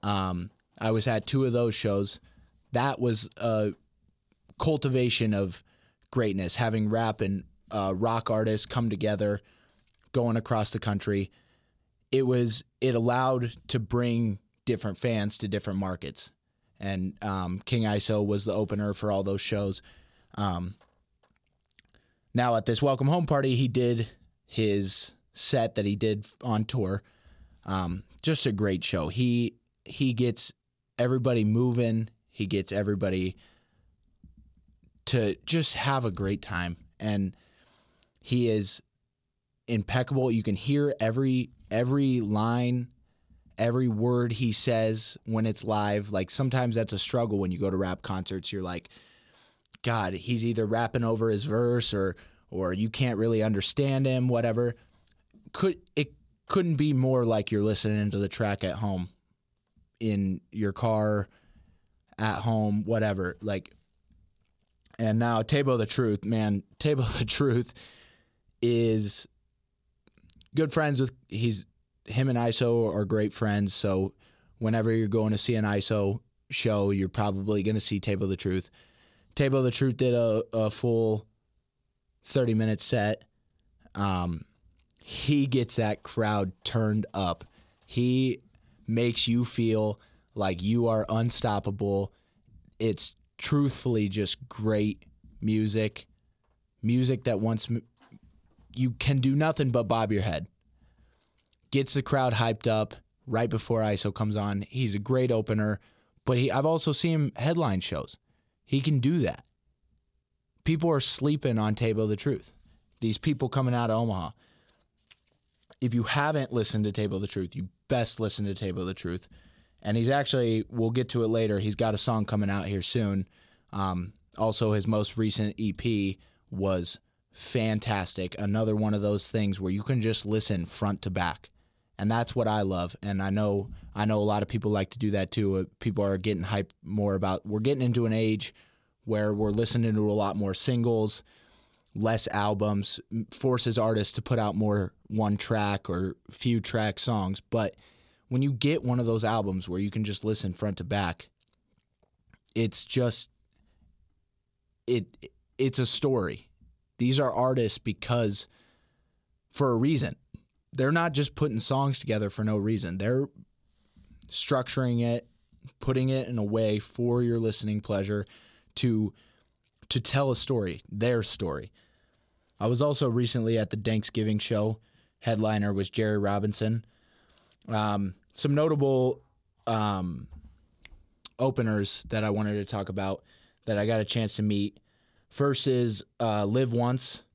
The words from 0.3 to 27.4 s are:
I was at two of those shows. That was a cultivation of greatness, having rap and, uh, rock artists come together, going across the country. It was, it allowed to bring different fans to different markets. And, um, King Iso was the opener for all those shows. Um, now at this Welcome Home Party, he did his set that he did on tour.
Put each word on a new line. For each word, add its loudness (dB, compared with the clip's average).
I -2
was 0
at 0
two 0
of 0
those 2
shows. -2
That 0
was 0
a 0
cultivation 2
of -2
greatness, 0
having 0
rap 0
and, -2
uh, 0
rock 0
artists 2
come -2
together, 0
going 0
across 0
the -2
country. 0
It 4
was, 2
it 2
allowed 2
to 0
bring 0
different -2
fans 0
to -4
different -2
markets. -6
And, -4
um, -4
King 0
Iso 0
was 0
the -2
opener -2
for -2
all 0
those -2
shows. -2
Um, -4
now 4
at 2
this 0
Welcome 2
Home 2
Party, 2
he 2
did 2
his -2
set 0
that 0
he 2
did 0
on 0
tour. -2